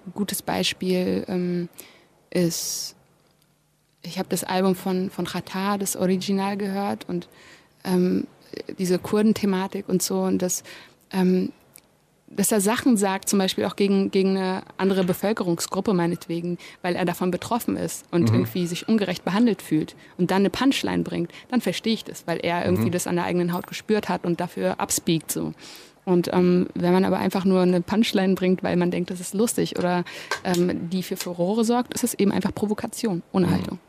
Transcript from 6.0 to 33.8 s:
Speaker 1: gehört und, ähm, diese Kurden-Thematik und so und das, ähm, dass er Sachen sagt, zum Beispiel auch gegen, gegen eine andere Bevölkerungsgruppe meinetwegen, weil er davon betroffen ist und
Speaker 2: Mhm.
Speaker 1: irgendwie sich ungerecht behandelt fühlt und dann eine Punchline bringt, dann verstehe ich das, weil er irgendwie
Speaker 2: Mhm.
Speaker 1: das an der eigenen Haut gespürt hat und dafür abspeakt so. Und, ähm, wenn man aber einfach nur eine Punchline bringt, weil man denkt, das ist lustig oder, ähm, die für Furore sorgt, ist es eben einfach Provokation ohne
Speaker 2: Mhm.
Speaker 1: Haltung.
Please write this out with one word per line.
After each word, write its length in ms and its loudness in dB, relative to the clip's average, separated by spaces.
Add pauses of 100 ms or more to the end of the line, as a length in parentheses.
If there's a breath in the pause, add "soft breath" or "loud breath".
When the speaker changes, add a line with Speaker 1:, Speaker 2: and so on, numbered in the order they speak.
Speaker 1:
gehört 500 -4
und, 200 -6 (560 loud breath)
ähm, 420 2 (540)
diese 180 2
Kurden-Thematik 920 0
und 140 2
so 200 0
und 200 2
das, 220 -2 (480 loud breath)
ähm, 400 2 (800)
dass 200 0
er 100 4
Sachen 360 2
sagt, 320 0
zum 80 2
Beispiel 280 0
auch 100 -4
gegen, 340 2
gegen 280 2
eine 260 -2 (140)
andere 260 2
Bevölkerungsgruppe 920 0
meinetwegen, 640 -2 (240 loud breath)
weil 140 -2
er 100 0
davon 240 0
betroffen 480 -2
ist 340 -6
und 180 4
Speaker 2:
Mhm. 60 4
Speaker 1:
irgendwie 300 0
sich 220 -6
ungerecht 360 0
behandelt 380 2
fühlt 340 -2 (220 loud breath)
und 140 2
dann 100 2
eine 80 4
Punchline 540 2
bringt, 280 -4 (200 loud breath)
dann 100 2
verstehe 320 -2
ich 100 -4
das, 220 -14
weil 140 -2
er 260 -2
irgendwie 220 2
Speaker 2:
Mhm. 60 2
Speaker 1:
das 120 -2
an 120 -2
der 80 0
eigenen 280 0
Haut 140 -6
gespürt 420 -2
hat 160 -2
und 140 0
dafür 400 -2
abspeakt 520 0
so. 220 -4 (520 loud breath)
Und, 280 2
ähm, 400 4
wenn 200 2
man 120 4
aber 140 2
einfach 260 0
nur 160 6
eine 200 4
Punchline 520 2
bringt, 300 2
weil 140 2
man 120 2
denkt, 220 -2
das 80 -6
ist 160 -10
lustig 420 0
oder, 260 0 (400 loud breath)
ähm, 460 0
die 140 -4
für 140 -6
Furore 480 -2
sorgt, 280 0
ist 100 -2
es 120 -2
eben 160 4
einfach 220 -2
Provokation 680 -4 (100)
ohne 140 4
Speaker 2:
Mhm. 60 2
Speaker 1:
Haltung. 380 -2